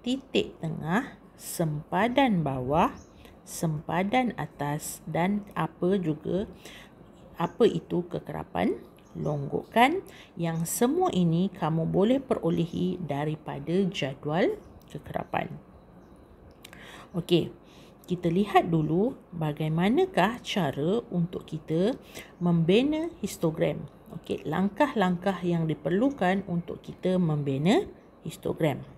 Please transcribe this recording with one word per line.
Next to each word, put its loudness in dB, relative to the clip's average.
titik -2
tengah, -4
sempadan 0
bawah, 2
sempadan 0
atas -6
dan 0
apa 0
juga, -2
apa 0
itu 2
kekerapan -2
longgokan. 0
Yang -2
semua 2
ini 4
kamu 0
boleh 4
perolehi -2
daripada -2
jadual -2
kekerapan. -4
Okey, 2
kita -4
lihat 4
dulu 2
bagaimanakah 0
cara 0
untuk -4
kita 0
membina 4
histogram. -2
Okey, -6
langkah-langkah 0
yang 2
diperlukan 2
untuk -4
kita -2
membina 2
histogram. -2